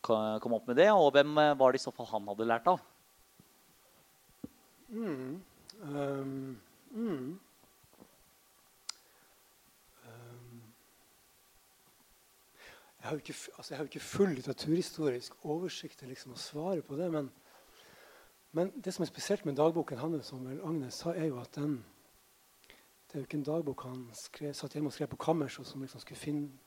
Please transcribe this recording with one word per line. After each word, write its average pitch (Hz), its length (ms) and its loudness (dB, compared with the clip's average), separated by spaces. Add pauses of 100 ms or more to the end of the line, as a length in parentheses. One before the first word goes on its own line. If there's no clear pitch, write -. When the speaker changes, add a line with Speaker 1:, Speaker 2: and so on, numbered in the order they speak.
Speaker 1:
k-, 110 400 2
kom 120 140 0
opp 110 140 -2
med 123 80 2
det, 180 160 10
og 156 200 8
hvem, 143 260 6
eh, 147 160 8
var 131 180 8
det 131 80 2
i - 40 -6
så 131 80 -4
fall 120 140 -10
han 104 240 -4
hadde 107 160 0
lært 117 240 4
av? 180 100 4 (2250)
Speaker 2:
Mm, 170 480 -4 (400)
ehm, 135 800 -4 (340)
mm. 180 460 -4 (2750)
Ehm, 120 560 -20 (2500)
jeg 107 80 -8
har 127 40 -2
jo 151 60 -2
ikke 139 160 -10
f-, - 220 -12
altså, - 160 -12
jeg 135 60 -8
har 151 60 -4
jo 131 60 -10
ikke 143 100 -10
full 190 360 4
litteraturhistorisk 143 1080 -2
oversikt 160 540 -6
til 135 100 -16
liksom 127 240 -14
å - 80 -12
svare 160 460 -4
på 139 100 -8
det, 175 140 0
men, 147 200 -2 (1300)
men 185 200 2
det 190 180 -6
som 185 80 -2
er 160 80 -2
spesielt - 340 -2
med 139 140 0
dagboken 156 400 4
hans, 151 320 -2
som 127 160 -10
vel 139 180 -8
Agnes 156 380 -4
sa, 170 100 0
er 160 160 0
jo 123 140 -2
at - 160 -12
den, 143 220 0 (1300)
det - 120 -8
er - 20 -4
jo 127 60 -8
ikke 151 160 -2
en 139 80 -2
dagbok 151 360 -2
han 127 200 -8 (100)
skrev, - 400 -10
satt - 180 -8
hjemme 147 160 0
og - 60 -12
skrev 147 160 -2
på - 140 -10
kammerset, 147 400 2
som 135 160 -8
liksom 131 200 -10
skulle - 180 -14
finne 147 280 -2 (180)